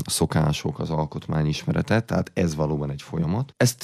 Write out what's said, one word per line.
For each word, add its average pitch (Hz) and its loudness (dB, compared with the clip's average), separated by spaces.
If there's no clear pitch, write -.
a - -10
szokások, 78 0
az 82 -4
alkotmány 78 -2
ismerete, - 2
tehát 87 0
ez 85 2
valóban 73 0
egy 71 -6
folyamat. 82 -2
Ezt 127 2